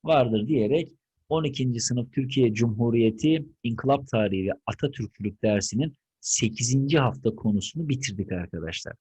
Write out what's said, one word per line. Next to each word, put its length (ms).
vardır 440
diyerek 440
on 140
ikinci 360
sınıf 340
Türkiye 400
Cumhuriyeti 920
İnkılap 440
Tarihi 400
ve 40
Atatürkçülük 800
dersinin 540
sekizinci 800
hafta 360
konusunu 540
bitirdik 420
arkadaşlar. 680